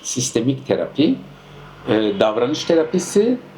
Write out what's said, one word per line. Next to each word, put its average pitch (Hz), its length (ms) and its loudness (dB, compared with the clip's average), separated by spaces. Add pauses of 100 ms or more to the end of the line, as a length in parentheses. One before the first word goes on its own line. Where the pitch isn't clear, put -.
sistemik 127 640 -4
terapi, 101 480 0 (760)
e, 107 300 2
davranış 120 440 0
terapisi 185 760 2 (200)